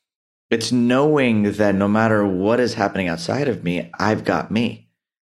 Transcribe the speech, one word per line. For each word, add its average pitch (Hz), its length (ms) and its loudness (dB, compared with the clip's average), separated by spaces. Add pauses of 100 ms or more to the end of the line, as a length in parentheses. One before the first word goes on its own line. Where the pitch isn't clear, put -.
(500)
It's 113 220 -2
knowing 123 800 2
that 104 220 2
no 98 140 2
matter 107 380 2
what 101 340 0
is 120 140 0
happening 98 340 -2
outside 117 400 -4
of 90 160 -6
me, 87 340 -4
I've 107 260 0
got 87 260 -2
me. 110 400 -4 (340)